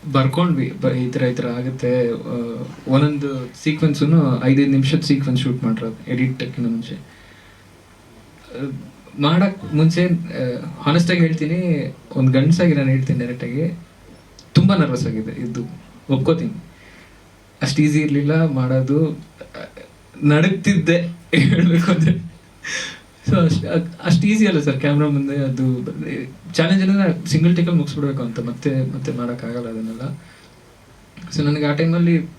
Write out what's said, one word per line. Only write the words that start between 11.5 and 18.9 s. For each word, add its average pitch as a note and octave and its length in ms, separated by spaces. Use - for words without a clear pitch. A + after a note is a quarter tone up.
ಒಂದ್ C3 160
ಗಂಡ್ಸಾಗಿ D#3+ 420
ನಾನು C3+ 140
ಹೇಳ್ತೀನಿ C3 300
ಡೈರೆಕ್ಟ್ A#2+ 260
ಆಗಿ, D3+ 340
ತುಂಬಾ F#3+ 240
ನರ್ವಸ್ C3 300
ಆಗಿದೆ A2 260
ಇದು, A#2 300
ಒಪ್ಕೋತೀನಿ. C3+ 520
ಅಷ್ಟು C#3+ 200
ಈಸಿ D3+ 180
ಇರ್ಲಿಲ್ಲ D3 500
ಮಾಡೋದು. C3 640